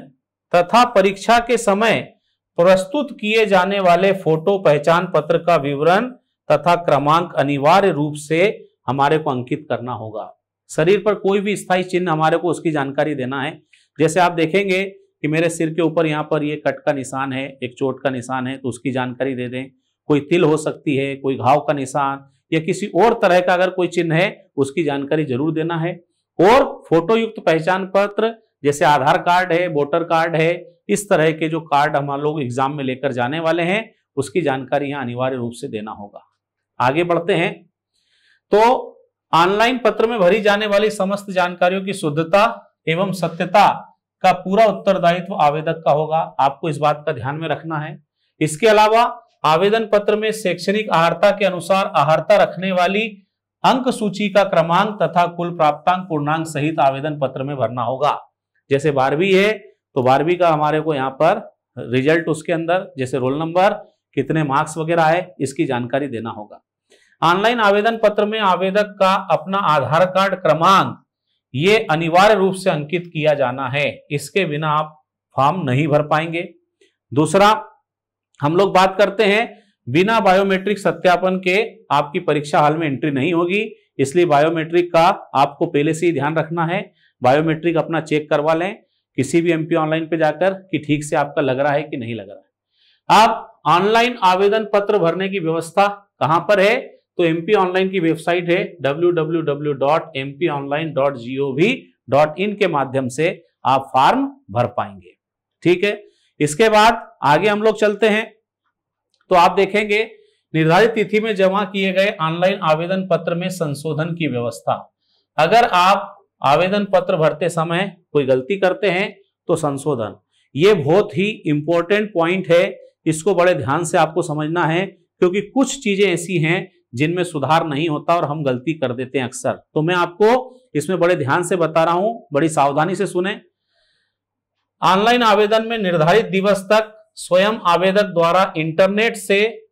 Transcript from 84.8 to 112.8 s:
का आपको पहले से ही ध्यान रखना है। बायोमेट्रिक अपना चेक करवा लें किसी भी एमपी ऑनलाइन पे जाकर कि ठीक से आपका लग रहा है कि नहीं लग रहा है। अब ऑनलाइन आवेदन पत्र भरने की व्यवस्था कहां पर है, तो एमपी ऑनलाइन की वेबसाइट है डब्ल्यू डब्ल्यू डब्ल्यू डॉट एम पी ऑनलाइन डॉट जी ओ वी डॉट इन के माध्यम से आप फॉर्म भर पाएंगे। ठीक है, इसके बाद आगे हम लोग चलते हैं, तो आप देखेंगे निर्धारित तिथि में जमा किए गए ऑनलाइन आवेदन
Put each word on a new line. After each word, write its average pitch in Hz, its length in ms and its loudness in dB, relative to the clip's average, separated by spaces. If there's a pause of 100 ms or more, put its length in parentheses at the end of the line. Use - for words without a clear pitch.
का 165 120 4 (300)
आपको 143 300 0
पहले 151 280 0
से 160 120 -2
ही 170 80 2
ध्यान 147 240 -2
रखना 160 280 -2
है। 180 140 -2 (420)
बायोमेट्रिक 160 560 2
अपना 151 240 -2
चेक 151 280 -4
करवा 156 240 0
लें 185 220 -4 (420)
किसी 139 240 0
भी 170 100 0
एमपी 160 240 -2
ऑनलाइन 160 320 -2
पे 165 100 -4
जाकर 156 360 0 (100)
कि - 160 -6
ठीक 147 240 -4
से 165 120 -6
आपका 151 260 -2
लग 131 180 -2
रहा 143 140 0
है 151 100 -2
कि 147 140 -10
नहीं 117 180 -8
लग 101 140 -14
रहा - 880 -4
है। 220 60 8
अब 226 240 0 (220)
ऑनलाइन 226 540 2
आवेदन 202 500 2
पत्र 208 240 2
भरने 175 320 0
की 196 100 -6
व्यवस्था 165 480 0 (320)
कहां 156 220 0
पर 208 180 2
है, 208 160 2 (420)
तो 175 60 0
एमपी 165 300 0
ऑनलाइन 190 360 2
की 190 100 -4
वेबसाइट 165 500 -2
है 185 140 0 (180)
डब्ल्यू 151 300 0
डब्ल्यू 160 320 -2
डब्ल्यू 147 320 -4
डॉट 147 420 0
एम 135 140 -6
पी 143 180 -4
ऑनलाइन 143 440 -4
डॉट 135 240 -2
जी 120 200 -10
ओ 139 160 -2
वी 175 180 0 (380)
डॉट 151 300 2
इन 202 160 -4
के 196 140 0
माध्यम 135 400 -2
से 156 180 -2 (380)
आप 131 280 0
फॉर्म 196 320 2 (260)
भर 120 160 0
पाएंगे। 101 440 -10 (520)
ठीक 180 200 2
है, 208 180 -4 (380)
इसके 151 300 0
बाद 214 380 4 (160)
आगे 156 260 2
हम 208 140 0
लोग 214 160 2
चलते 214 300 2
हैं, 220 220 -2 (1000)
तो 185 40 6
आप 185 160 6
देखेंगे 202 520 0 (500)
निर्धारित 165 380 4
तिथि 208 280 0
में 214 160 -2
जमा 190 300 2
किए 190 280 -2
गए 202 280 0
ऑनलाइन 175 420 0
आवेदन 175 440 -2